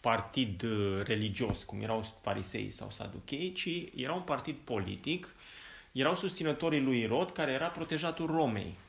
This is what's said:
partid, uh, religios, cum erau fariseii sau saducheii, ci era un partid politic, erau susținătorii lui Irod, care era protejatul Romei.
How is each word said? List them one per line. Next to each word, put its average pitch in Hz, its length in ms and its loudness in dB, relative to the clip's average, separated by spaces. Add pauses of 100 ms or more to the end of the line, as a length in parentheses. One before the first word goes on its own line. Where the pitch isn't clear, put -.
partid, 110 600 2
uh, 101 420 2
religios, 107 580 0
cum - 180 -8
erau 110 400 -2
fariseii 104 500 -4
sau 104 200 -10
saducheii, 110 600 -6
ci - 160 -4 (280)
era 127 160 -2
un 180 100 -2
partid 147 340 -2
politic, 110 760 -2 (580)
erau 139 220 4
susținătorii 165 640 2
lui 131 200 6
Irod, 123 300 2
care 151 220 0
era 135 140 2
protejatul 165 600 -2
Romei. 117 480 2 (140)